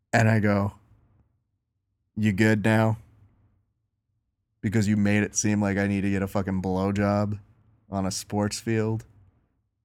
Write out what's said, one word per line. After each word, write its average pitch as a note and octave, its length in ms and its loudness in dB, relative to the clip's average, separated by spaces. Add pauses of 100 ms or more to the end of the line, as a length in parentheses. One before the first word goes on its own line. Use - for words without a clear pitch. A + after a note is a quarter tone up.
(120)
and A2+ 160 4
I A2+ 100 4
go, G2+ 360 0 (1400)
"You G#2+ 160 0
good G#2+ 340 2
now? A2 340 2 (1600)
Because G#2+ 260 0
you G#2+ 100 2
made G#2 280 2
it - 100 -6
seem G#2+ 260 0
like G2 160 0
I G2+ 120 0
need G2+ 140 -2
to G2 80 -2
get G2 120 -2
a G2 60 -4
fucking F#2+ 340 -4
blowjob G2+ 800 -2 (500)
on G2 160 -4
a F#2 60 -4
sports G#2 480 -6
field?" A2 460 -4 (800)